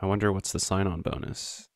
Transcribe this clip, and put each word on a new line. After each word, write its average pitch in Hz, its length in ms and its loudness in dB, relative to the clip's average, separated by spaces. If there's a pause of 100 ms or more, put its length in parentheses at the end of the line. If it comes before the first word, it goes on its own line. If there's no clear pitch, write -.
I 98 60 -2
wonder 101 260 4
what's 95 180 -2
the - 80 -2
sign-on 95 440 0
bonus. - 720 -6